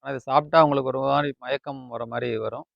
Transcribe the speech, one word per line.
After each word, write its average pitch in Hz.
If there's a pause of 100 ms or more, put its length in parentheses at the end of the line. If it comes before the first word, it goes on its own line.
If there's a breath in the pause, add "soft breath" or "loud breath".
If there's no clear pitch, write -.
ஆனா, 139
இத 135
சாப்பிட்டா 151
உங்களுக்கு 139
ஒரு 135
மாரி 143 (100)
மயக்கம் 135
வர 117
மாரி 120 (100)
வரும். 110